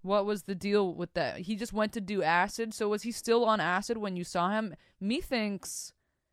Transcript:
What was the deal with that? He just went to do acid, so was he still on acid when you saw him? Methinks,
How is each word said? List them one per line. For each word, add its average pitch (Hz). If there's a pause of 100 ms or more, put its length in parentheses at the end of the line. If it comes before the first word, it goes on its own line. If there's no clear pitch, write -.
What 196
was 208
the 196
deal 196
with 170
that? 143
He 202
just 202
went 214
to 233
do 196
acid, 190
so 214
was 208
he 233
still 233
on 214
acid 185
when 196
you 175
saw 180
him? 214 (240)
Methinks, 214 (400)